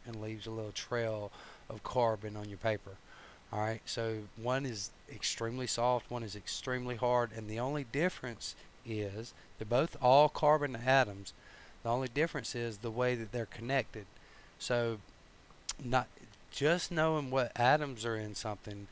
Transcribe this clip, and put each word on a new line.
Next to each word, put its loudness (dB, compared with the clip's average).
and -8
leaves -8
a -8
little -6
trail -2
of -10
carbon 0
on -8
your -10
paper. -2
All 0
right, -2
so -4
one 0
is -6
extremely -4
soft, 0
one -4
is -8
extremely -4
hard, 2
and -6
the -2
only -2
difference -4
is -4
they're -6
both 2
all 8
carbon 4
atoms. 2
The 0
only 2
difference -2
is -4
the -6
way 2
that -6
they're -2
connected. -2
So 0
not 2
just 2
knowing 2
what 2
atoms 4
are 0
in -4
something -6